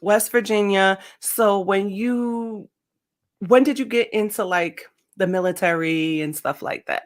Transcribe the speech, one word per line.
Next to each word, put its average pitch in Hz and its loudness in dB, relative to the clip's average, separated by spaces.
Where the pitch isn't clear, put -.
West 208 2
Virginia. 202 2
So 202 2
when 196 0
you, 233 -4
when 247 8
did 285 0
you 269 -4
get 233 -2
into, 214 -2
like, 175 -2
the 190 0
military 165 0
and 156 -6
stuff - -6
like - -8
that? - -6